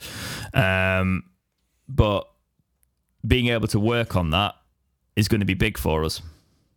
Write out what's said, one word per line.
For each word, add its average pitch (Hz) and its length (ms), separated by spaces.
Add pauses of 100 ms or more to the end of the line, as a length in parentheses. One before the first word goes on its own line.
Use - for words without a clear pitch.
(520)
Um, 95 720 (640)
but 107 400 (1000)
being 123 220
able 113 200
to 107 120
work 113 360
on 87 140
that 95 240 (600)
is - 140
gonna 107 160
be 92 100
big 101 240
for 80 260
us. 80 160 (560)